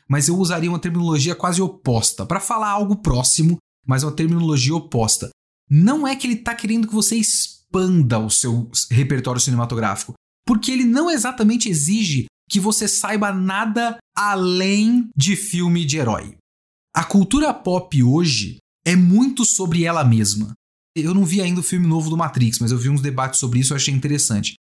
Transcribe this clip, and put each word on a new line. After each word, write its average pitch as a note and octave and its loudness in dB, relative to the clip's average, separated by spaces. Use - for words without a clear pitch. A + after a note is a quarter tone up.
mas C#3+ 0
eu F3 2
usaria F3 0
uma F3 -4
terminologia E3+ 0
quase F3 -2
oposta, A#2 -2
pra E3+ -4
falar A3 -2
algo G3+ 0
próximo, D#3+ 2
mas C3 0
uma D3+ -4
terminologia D#3+ 0
oposta. B2 -2
Não A#3+ 4
é C4 -2
que C4+ -8
ele A#3+ 0
tá A#3 -6
querendo A3+ -2
que G#3+ -6
você G#3+ 0
expanda F#3 0
o A2 -4
seu A#2 -2
repertório B2 0
cinematográfico, A#2 -2
porque A#3 0
ele C4 0
não C4+ 2
exatamente A#3+ 0
exige D#3 0
que G3+ 0
você G#3 0
saiba G#3 -2
nada G#3+ -2
além G3+ 2
de E3+ 2
filme E3+ 0
de D3 -2
herói. A2 -4
A E3 -2
cultura A#3+ 0
pop F3+ -2
hoje B2 0
é F3 2
muito A3 4
sobre E3+ 0
ela E3 0
mesma. G#2+ 2
Eu E3 0
não G3 4
vi F#3 0
ainda F3+ -2
o - -4
filme F3+ 0
novo D#3+ 2
do D#3+ -2
Matrix, C3 0
mas A#2+ -2
eu B2+ 0
vi A#2+ -2
uns C#3+ 0
debates C3 -4
sobre B2 0
isso, C3 0
eu C#3 -2
achei C#3 -2
interessante. C3+ -2